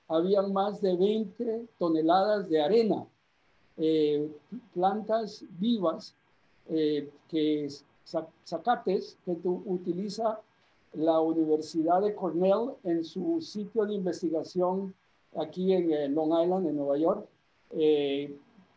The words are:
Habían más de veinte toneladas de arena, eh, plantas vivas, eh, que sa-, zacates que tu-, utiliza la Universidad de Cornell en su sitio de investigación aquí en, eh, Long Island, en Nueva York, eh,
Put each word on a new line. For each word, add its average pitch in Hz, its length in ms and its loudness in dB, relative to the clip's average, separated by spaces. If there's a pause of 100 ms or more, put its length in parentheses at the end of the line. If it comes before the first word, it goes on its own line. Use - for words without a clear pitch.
Habían 190 440 2
más 196 280 -2
de 185 160 2
veinte 220 720 -2 (120)
toneladas 180 720 2
de 156 120 4
arena, 185 440 2 (720)
eh, 151 520 2 (460)
plantas 208 720 -2 (140)
vivas, 190 560 0 (540)
eh, 151 400 0 (200)
que 151 400 0 (360)
sa-, 160 220 -6 (180)
zacates 202 800 -2
que 175 120 -4
tu-, 180 300 -2
utiliza 196 720 -4 (540)
la 160 260 2
Universidad 160 800 2
de 208 120 0
Cornell 190 580 0 (100)
en 165 220 -2
su 170 360 -2
sitio 208 440 -4
de 208 100 -2
investigación 180 1000 -2 (440)
aquí 180 360 -2
en, 175 200 2
eh, 147 160 0
Long 156 240 0 (100)
Island, 180 240 0
en 151 100 -2
Nueva 143 220 0
York, 185 280 0 (460)
eh, 143 640 2 (400)